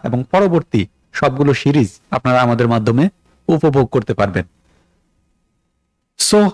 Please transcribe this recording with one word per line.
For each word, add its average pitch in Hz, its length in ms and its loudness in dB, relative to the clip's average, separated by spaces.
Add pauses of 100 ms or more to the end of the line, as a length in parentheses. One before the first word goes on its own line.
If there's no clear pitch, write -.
এবং 123 260 -4
পরবর্তী 170 560 0 (260)
সবগুলো 139 420 0
সিরিজ 139 360 0 (200)
আপনারা 127 300 0
আমাদের 120 280 0
মাধ্যমে 117 400 0 (400)
উপভোগ 143 400 2
করতে 120 260 -4
পারবেন। 95 300 -4 (1700)
So, 208 360 2